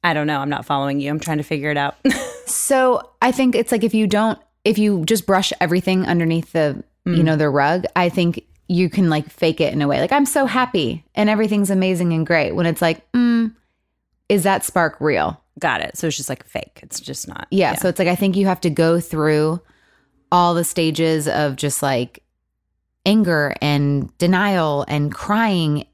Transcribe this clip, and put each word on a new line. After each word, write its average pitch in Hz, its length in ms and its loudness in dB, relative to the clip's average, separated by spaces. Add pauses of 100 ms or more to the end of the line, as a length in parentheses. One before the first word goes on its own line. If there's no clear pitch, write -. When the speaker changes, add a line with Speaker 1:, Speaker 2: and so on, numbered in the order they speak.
Speaker 1:
I 170 100 2
don't 151 140 0
know. 151 120 -2
I'm 143 100 -4
not 143 160 -6
following 139 360 -2
you. 139 80 -4
I'm 151 100 -4
trying 156 200 -4
to 143 40 -6
figure 151 280 -4
it 143 60 -2
out. 143 180 -2 (100)
<laughs> - 0 - (420)
Speaker 2:
So 254 640 0 (140)
I 247 80 2
think 254 240 0
it's - 160 0
like, 226 120 0
if 220 120 0
you 220 100 2
don't, 208 320 0 (260)
if 214 140 0
you 208 280 2
just 214 200 -2
brush 196 340 2
everything 185 460 0
underneath 165 460 0
the, 151 320 -2 (200)
you 180 100 -2
Speaker 1:
Mm. 156 100 4
Speaker 2:
know, 156 120 2
the 151 140 2
rug, 147 360 2 (100)
I 180 140 2
think 170 340 -2 (240)
you 180 200 2
can, 180 220 2
like, 151 220 -2
fake 160 280 0
it 156 140 0
in 151 80 -2
a 143 60 0
way. 139 120 0
Like, 175 120 -2
"I'm 277 160 2
so 269 180 0
happy 214 580 -2 (120)
and 208 120 2
everything's 208 440 0
amazing 185 420 0
and 160 100 0
great," 151 280 0
when 170 160 0
it's 165 160 -2
like, 165 300 -2
"Mm, 233 420 0 (760)
is 196 140 2
that 196 200 0
spark 165 360 -2
real?" 85 420 -2 (160)
Speaker 1:
Got 117 240 -2
it. - 160 -10
So - 80 -6
it's 151 120 -2
just, 135 120 -10
like, 127 160 -10
fake. - 380 -14
It's - 160 -12
just - 280 -12
not. - 220 -14
Speaker 2:
Yeah, 185 220 2
Speaker 1:
Yeah. - 60 -2
Speaker 2:
so 185 120 0
it's 175 80 -4
like, 180 100 2
I 175 80 2
think 190 200 0
you 196 100 2
have 185 160 0
to 175 80 0
go 165 300 2
through 156 600 0 (720)
all 175 220 4
the 170 100 0
stages 160 640 0
of 143 280 -2
just, - 260 -4
like, 127 400 -4 (880)
anger 175 520 2
and 143 600 0
denial 175 680 2
and 147 240 -2
crying 190 840 0